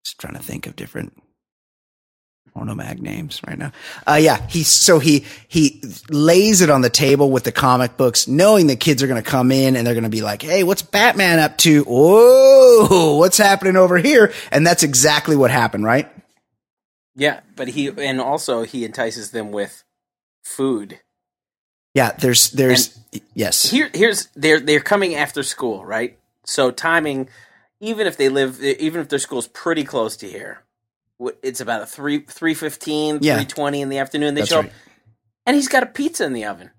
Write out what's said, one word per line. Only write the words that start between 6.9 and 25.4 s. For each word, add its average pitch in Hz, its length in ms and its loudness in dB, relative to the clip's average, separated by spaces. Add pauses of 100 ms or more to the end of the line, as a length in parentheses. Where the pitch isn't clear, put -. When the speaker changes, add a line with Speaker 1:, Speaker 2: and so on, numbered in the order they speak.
Speaker 1:
with 127 120 0
the 113 80 -4
comic 127 460 0
books, 123 300 0
knowing 180 400 4
the 131 80 2
kids 131 280 0
are 135 40 -2
gonna 120 160 -2
come 127 280 0
in 135 240 2
and 117 100 -2
they're 120 100 0
gonna 113 140 -4
be 107 120 -6
like, 104 220 -6
"Hey, 180 200 0
what's 185 180 -2
Batman 196 580 2
up 151 200 0
to? 147 280 4
Oh, 220 1300 6
what's 180 200 4
happening 196 380 2
over 180 220 4
here?" 233 340 4 (200)
And 151 140 2
that's 180 180 2
exactly 147 520 0
what 127 160 2
happened, 113 340 -2
right? 127 240 0 (1040)
Speaker 2:
Yeah, 143 260 -2 (140)
but 127 140 -10
he, 139 180 -4
and 131 340 -6
also 131 420 -4
he 117 220 -8
entices 110 460 -8
them 110 200 -10
with 101 320 -10 (600)
food. 120 560 -6 (960)
Speaker 1:
Yeah, 123 200 0
there's, - 380 0
there's, 127 440 0 (160)
Speaker 2:
And - 100 -16 (120)
Speaker 1:
yes. - 360 -4
Speaker 2:
here, 285 240 -2
here's, 202 420 0
they're, 151 240 2
they're 147 200 0
coming 196 360 -2
after 143 280 -6